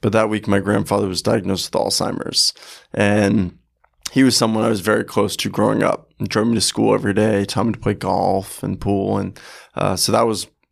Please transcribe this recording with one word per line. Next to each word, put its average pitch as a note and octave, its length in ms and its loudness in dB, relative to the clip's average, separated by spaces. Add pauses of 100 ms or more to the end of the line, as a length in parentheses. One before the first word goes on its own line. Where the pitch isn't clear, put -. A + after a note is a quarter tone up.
But G#2+ 120 0
that A2 160 2
week, G#2 200 -4
my G2 100 2
grandfather G2+ 480 0
was F2+ 160 -4
diagnosed G2 500 -2
with - 80 0
Alzheimer's. - 720 -2 (400)
And G2+ 640 2 (560)
he C3+ 120 6
was B2 120 4
someone A2+ 280 2
I A#2 40 2
was A2+ 120 0
very G#2+ 240 0
close - 320 -2
to - 120 -4
growing G#2+ 360 0
up. - 340 -2
He - 60 -4
drove G#2+ 240 0
me A#2 80 2
to G#2+ 40 2
school A2 340 2
every G2+ 200 0
day, G#2+ 300 2
taught A2 220 -2
me A2 80 0
to - 40 -12
play G#2 160 -2
golf F#2+ 640 -2
and G2 200 -6
pool. G2+ 380 0
And, G2 200 -6 (380)
uh, G2 180 0
so - 160 -2
that A#2 160 4
was G#2+ 220 -4 (240)